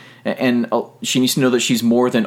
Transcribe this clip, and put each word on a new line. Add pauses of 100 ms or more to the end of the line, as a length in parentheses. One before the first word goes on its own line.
(260)
A-,
and,
uh, (180)
she
needs
to
know
that
she's
more
than